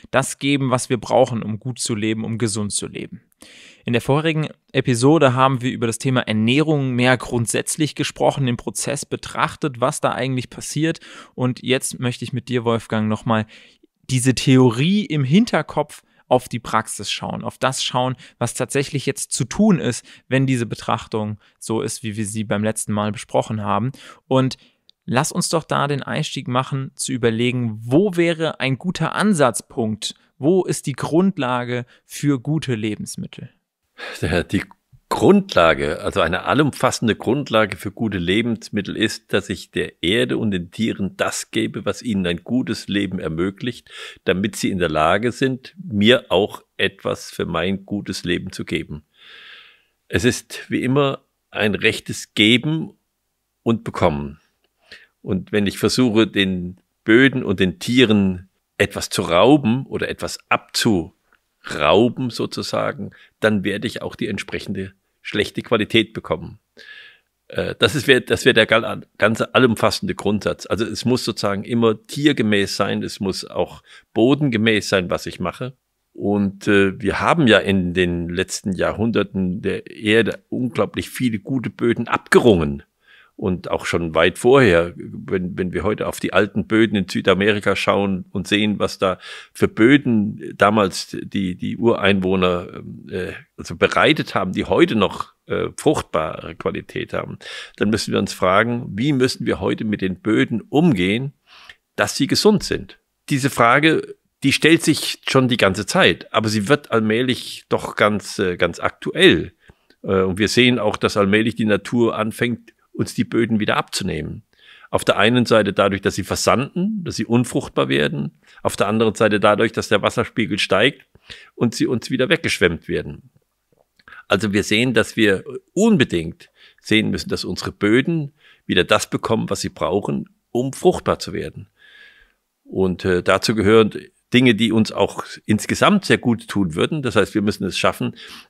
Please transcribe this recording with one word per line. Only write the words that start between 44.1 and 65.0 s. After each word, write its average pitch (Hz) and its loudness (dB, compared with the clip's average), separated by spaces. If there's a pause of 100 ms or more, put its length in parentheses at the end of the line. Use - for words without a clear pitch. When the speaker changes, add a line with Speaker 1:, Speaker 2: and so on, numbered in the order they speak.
Speaker 2:
damit 95 -2
sie 123 -4
in 98 -4
der 87 0
Lage 85 0
sind, 131 -4
mir 113 2
auch 98 0 (120)
etwas 101 -4
für 95 -6
mein 87 -4
gutes 95 -8
Leben 87 -4
zu - -12
geben. 76 -6 (1040)
Es - 0
ist - -2
wie - -2
immer 135 0 (320)
ein 101 0
rechtes - -4
Geben 123 4 (720)
und 117 0
Bekommen. 73 -2 (840)
Und 92 -6
wenn 104 0
ich - -6
versuche, 113 2
den 92 -2 (260)
Böden 123 4
und 95 -2
den 92 2
Tieren 101 2 (260)
etwas 98 -2
zu - -2
rauben 113 4
oder - -6
etwas - -8 (100)
abzurauben 98 0
sozusagen, 107 -6 (260)
dann 107 2
werde 104 -4
ich - -8
auch - -10
die - -6
entsprechende 95 -8 (300)